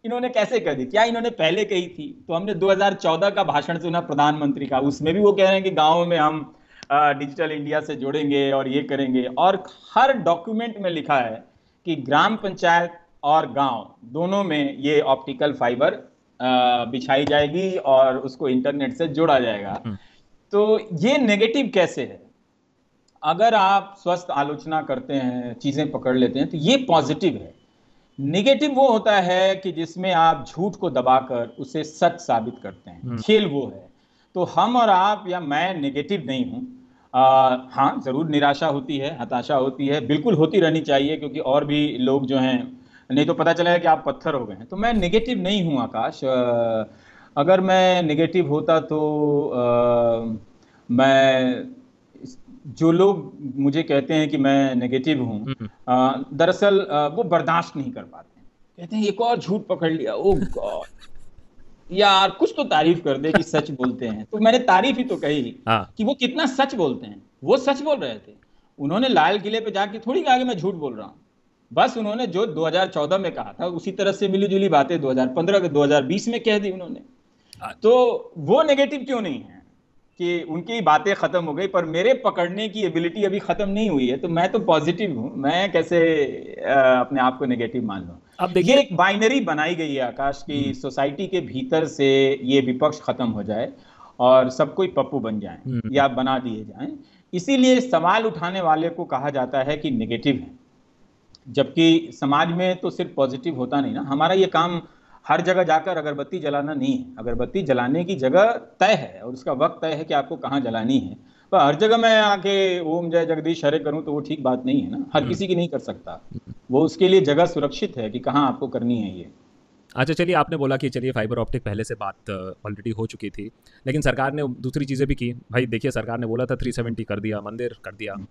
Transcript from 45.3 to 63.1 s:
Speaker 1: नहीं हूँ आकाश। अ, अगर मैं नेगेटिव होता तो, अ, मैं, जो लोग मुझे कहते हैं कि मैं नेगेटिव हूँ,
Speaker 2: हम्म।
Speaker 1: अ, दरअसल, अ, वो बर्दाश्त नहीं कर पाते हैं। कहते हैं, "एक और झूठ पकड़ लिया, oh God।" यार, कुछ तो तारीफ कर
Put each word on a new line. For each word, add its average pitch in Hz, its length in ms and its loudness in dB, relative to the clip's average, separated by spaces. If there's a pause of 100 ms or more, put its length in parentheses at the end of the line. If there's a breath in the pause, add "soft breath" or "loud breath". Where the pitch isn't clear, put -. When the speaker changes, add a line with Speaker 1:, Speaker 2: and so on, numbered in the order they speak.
Speaker 1:
नहीं 190 220 0
हूँ 147 160 0
आकाश। 123 440 -4
अ, 120 600 0 (540 loud breath)
अगर 180 240 4
मैं 185 420 4
नेगेटिव 160 460 2
होता 156 300 2
तो, 151 640 0 (140)
अ, 120 800 2 (560 soft breath)
मैं, 131 720 4 (1040)
जो 160 240 0
लोग 175 420 2 (220)
मुझे 143 280 0
कहते 139 300 0
हैं 156 160 2
कि 143 80 -2
मैं 135 380 2
नेगेटिव 131 480 0
हूँ, 107 200 -6
Speaker 2:
हम्म। 123 260 -8 (180)
Speaker 1:
अ, 127 360 2 (100)
दरअसल, 185 460 4
अ, 147 280 0
वो 175 160 -2
बर्दाश्त 165 540 0
नहीं 123 140 -6
कर 104 120 -14
पाते - 360 -20
हैं। - 80 -20 (320)
कहते 175 160 -10
हैं, 214 120 0
"एक 196 140 -2
और 233 180 0
झूठ 170 220 -4
पकड़ 160 300 -2
लिया, 143 240 -4
oh 180 200 2
God।" - 500 -4 (1080)
यार, 196 380 4
कुछ - 280 -2
तो 381 60 -2
तारीफ 165 400 2
कर 139 140 0